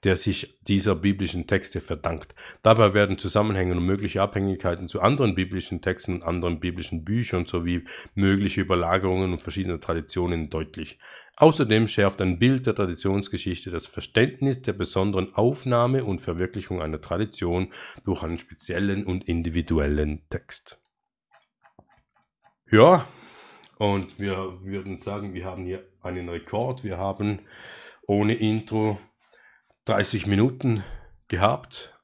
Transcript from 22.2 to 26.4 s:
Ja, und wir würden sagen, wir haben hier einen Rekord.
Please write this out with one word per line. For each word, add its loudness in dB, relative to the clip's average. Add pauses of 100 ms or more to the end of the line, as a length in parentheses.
Ja, 10 (680)
und -2
wir -6
würden -8
sagen, -8
wir -10
haben -10
hier -8 (160)
einen -8
Rekord. -6